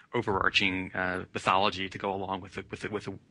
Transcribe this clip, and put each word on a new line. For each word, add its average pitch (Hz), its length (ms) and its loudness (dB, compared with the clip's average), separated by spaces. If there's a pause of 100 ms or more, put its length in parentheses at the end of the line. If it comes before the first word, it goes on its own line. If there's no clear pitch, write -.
(120)
overarching, 95 800 2
uh, 92 400 0
mythology 95 560 2
to - 100 -8
go 101 140 0
along 95 280 -4
with 92 140 -14
the, 95 140 -8
with 104 120 -10
the, - 80 -6
with 101 160 -4
the, 98 100 -6 (160)